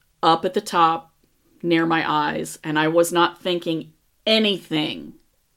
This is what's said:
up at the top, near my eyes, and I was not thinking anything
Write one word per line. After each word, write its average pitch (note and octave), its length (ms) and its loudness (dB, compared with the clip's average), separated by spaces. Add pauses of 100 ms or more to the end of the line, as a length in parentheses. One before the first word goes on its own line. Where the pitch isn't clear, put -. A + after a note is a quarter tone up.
(220)
up E3 220 4
at F#3 100 -2
the G#3+ 60 0
top, E3+ 520 0 (500)
near E3 220 2
my E3 260 0
eyes, D3+ 540 -4
and D#3 140 -2
I D#3 100 2
was E3+ 240 2
not F3 300 0
thinking E3+ 500 -6 (340)
anything D#3 880 -2 (420)